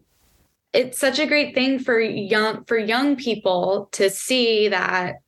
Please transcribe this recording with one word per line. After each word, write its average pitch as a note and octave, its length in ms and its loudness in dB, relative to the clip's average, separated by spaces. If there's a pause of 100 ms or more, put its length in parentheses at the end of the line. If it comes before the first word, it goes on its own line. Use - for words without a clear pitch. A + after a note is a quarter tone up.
(720)
it's B3 260 0
such C4 200 0
a D4+ 60 2
great D4 300 0
thing C4 240 0
for B3+ 200 0
young, G#3+ 680 -2
for A3+ 120 0
young B3 380 0
people G3 760 -2
to G3 160 2
see A3+ 580 2
that F#3 480 -2 (120)